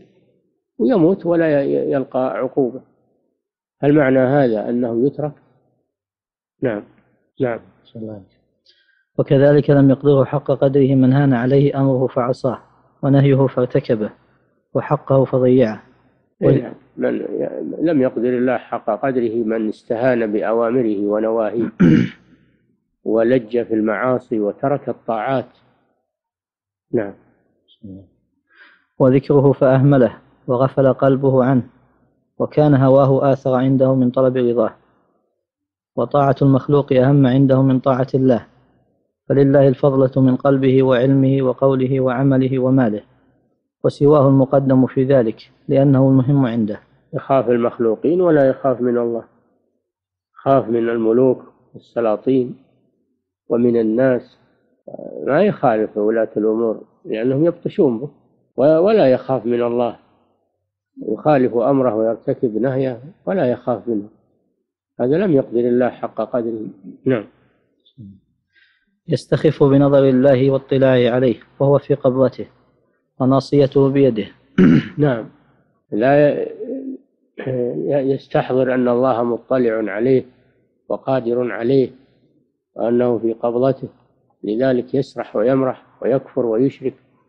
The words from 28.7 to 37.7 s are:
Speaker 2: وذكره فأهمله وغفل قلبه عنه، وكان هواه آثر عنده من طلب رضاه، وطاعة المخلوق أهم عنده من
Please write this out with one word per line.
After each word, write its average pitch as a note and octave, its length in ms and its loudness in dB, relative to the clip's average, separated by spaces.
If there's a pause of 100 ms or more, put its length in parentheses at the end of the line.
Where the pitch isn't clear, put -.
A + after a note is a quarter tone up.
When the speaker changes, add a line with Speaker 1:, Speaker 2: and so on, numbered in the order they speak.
Speaker 2:
وذكره C#3 520 4
فأهمله C3 640 2 (300)
وغفل C3 460 0
قلبه C3+ 500 0
عنه، B2+ 200 2 (720)
وكان D3 380 2
هواه C3+ 580 4
آثر B2+ 220 -2
عنده C3 400 2
من B2 160 0
طلب C3 260 0
رضاه، A#2+ 360 -2 (1200)
وطاعة C#3 460 0
المخلوق C#3 520 2
أهم C3 340 4
عنده C3 340 2
من C3 180 2